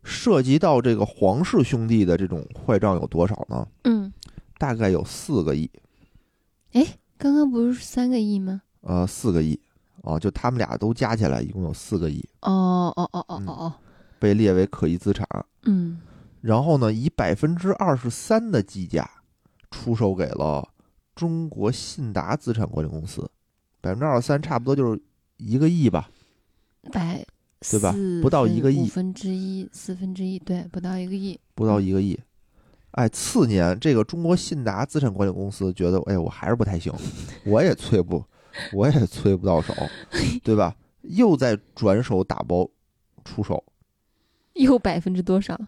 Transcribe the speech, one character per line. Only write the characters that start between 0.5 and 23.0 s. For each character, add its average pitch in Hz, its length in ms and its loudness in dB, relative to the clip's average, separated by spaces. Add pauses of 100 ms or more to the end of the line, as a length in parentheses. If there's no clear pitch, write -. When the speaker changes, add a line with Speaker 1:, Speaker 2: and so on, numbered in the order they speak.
Speaker 1:
到 151 240 4
这 120 140 4
个 104 100 2
黄 104 380 2
氏 180 180 4
兄 117 240 0
弟 113 180 4
的 87 120 4
这 92 100 0
种 85 180 -6 (220)
坏 113 100 4
账 98 200 2
有 78 100 -4
多 82 180 2
少 - 240 -4
呢？ 60 160 -6 (200)
Speaker 2:
嗯。 208 280 0 (460)
Speaker 1:
大 135 160 -2
概 113 160 2
有 87 140 2
四 - 400 -2
个 73 100 0
亿。 76 160 -2 (1000)
Speaker 2:
哎， 247 120 4 (320)
刚 285 200 2
刚 294 120 4
不 240 240 0
是 247 120 -8
三 247 260 -2
个 254 80 2
亿 208 180 0
吗？ 190 260 -6 (180)
Speaker 1:
呃， 90 260 0
四 - 240 -2
个 85 100 2
亿。 78 160 0 (460)
啊， 80 160 -4
就 101 140 -2
他 - 180 -2
们 120 80 -4
俩 90 180 -2
都 107 160 -2
加 117 220 0
起 107 120 0
来 65 140 0
一 65 120 -6
共 95 100 -6
有 80 100 -4
四 - 280 -4
个 80 100 -2
亿。 73 100 -6 (200)
Speaker 2:
哦， 180 560 0
哦， 175 160 -4
哦， 180 160 -8
哦， 175 180 -10
哦， - 0 -
哦。 165 300 -8
Speaker 1:
嗯， - 60 -20 (360)
被 104 160 4
列 107 180 4
为 92 140 4
可 - 220 -2
疑 85 100 0
资 101 140 -2
产。 101 120 -2 (420)
Speaker 2:
嗯。 175 340 0 (400)
Speaker 1:
然 113 240 2
后 160 140 4
呢， 113 140 2
以 117 160 -2
百 95 240 0
分 156 220 0
之 180 200 0
二 175 220 2
十 120 140 -4
三 226 400 0
的 147 100 2
计 95 280 -8
价 80 200 -2 (640)
出 - 240 -4
售 110 180 2
给 90 140 0
了 71 420 -2 (460)
中 165 340 -4
国 104 220 -2
信 127 420 -8
达 95 220 -2
资 123 180 -4
产 107 140 0
管 - 180 -4
理 76 60 -6
公 78 160 -10